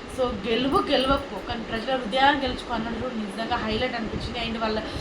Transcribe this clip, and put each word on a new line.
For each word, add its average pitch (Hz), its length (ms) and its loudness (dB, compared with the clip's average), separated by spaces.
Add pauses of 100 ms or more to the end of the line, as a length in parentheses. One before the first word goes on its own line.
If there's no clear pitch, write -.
(200)
So 214 280 0
గెలువు 262 320 4
గెలవకు, 262 680 2
కానీ 240 160 -6
ప్రజల 226 320 -2
హృదయాన్ని 262 460 4
గెలుచుకో 247 320 -4
అన్నది 220 280 -2
కూడా 247 120 -4
నిజంగా 226 420 -4
హైలైట్ 220 400 0
అనిపించింది. 226 440 -4
And 226 200 -2
వాళ్ళ 220 200 0 (220)